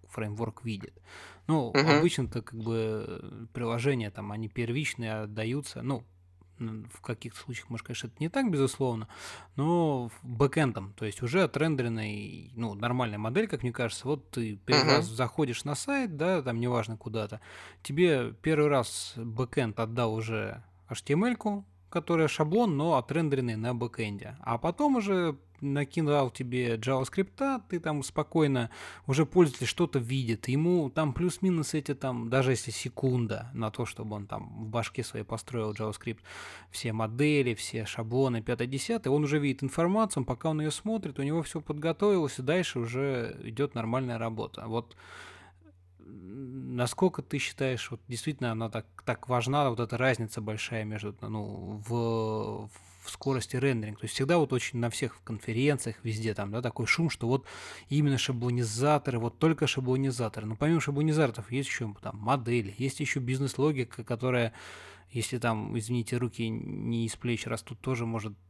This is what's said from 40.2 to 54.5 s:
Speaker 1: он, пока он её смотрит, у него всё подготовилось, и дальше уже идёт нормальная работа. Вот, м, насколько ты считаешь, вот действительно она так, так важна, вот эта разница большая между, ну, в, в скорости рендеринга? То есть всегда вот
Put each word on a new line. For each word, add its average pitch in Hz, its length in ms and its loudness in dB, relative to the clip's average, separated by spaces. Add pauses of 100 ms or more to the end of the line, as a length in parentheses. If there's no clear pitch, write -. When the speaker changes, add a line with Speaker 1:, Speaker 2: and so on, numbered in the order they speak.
Speaker 1:
он, 117 40 -6
пока 156 240 0
он 156 100 0
её 151 100 0
смотрит, 190 480 -4
у 139 60 -2
него 156 180 2
всё 151 180 -8
подготовилось, 160 800 2
и 131 40 -4
дальше 160 360 0
уже 123 640 -2
идёт 120 300 -2
нормальная 120 440 -2
работа. 110 480 -6
Вот, 117 300 -4 (1040)
м, 127 760 -12
насколько 127 460 2
ты - 160 -4
считаешь, - 520 -2
вот 117 180 -10
действительно 123 440 -2
она 110 180 -2
так, 110 160 -6 (180)
так - 240 -2
важна, 127 420 4
вот 117 100 0
эта 117 180 -2
разница 117 420 2
большая 107 440 -4
между, 104 380 -6
ну, 104 640 -6
в, 110 800 0 (360)
в - 60 -10
скорости 131 460 -2
рендеринга? 117 440 0
То - 60 -6
есть - 80 -6
всегда 151 240 4
вот 139 140 2